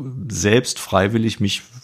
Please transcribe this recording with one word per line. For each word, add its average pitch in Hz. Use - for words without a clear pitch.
selbst 104
freiwillig 104
mich 101